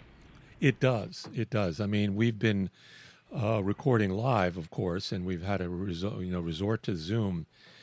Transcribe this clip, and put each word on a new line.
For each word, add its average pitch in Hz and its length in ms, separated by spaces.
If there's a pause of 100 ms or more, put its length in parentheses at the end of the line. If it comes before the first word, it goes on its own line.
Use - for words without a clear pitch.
(600)
It 135 180
does. 110 560
It 117 160
does. 98 300
I 104 60
mean, 104 280
we've 110 240
been, 101 320 (600)
uh, 113 320
recording 104 480
live, 98 460
of 80 140
course, 95 420
and 90 140
we've 90 160
had 95 180
a 90 60
reso-, 92 580
you 90 80
know, 90 80
resort 87 440
to 101 120
Zoom, 90 480 (380)